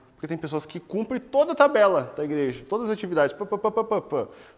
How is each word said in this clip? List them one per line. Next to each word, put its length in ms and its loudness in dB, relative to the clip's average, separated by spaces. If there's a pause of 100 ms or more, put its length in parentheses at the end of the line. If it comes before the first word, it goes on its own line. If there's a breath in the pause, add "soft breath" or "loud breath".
(160)
porque 120 -10
tem 100 -4
pessoas 280 -6
que 140 -12
cumprem 400 -6
toda 320 2
a 40 -2
tabela 600 4
da 80 -4
igreja, 440 -2
todas 220 -4
as 40 -2
atividades, 420 0
pá, 100 -8
pá, 120 -4
pá, 140 -2
pá, 120 -2
pá, 180 -2
pá, 260 -4 (300 loud breath)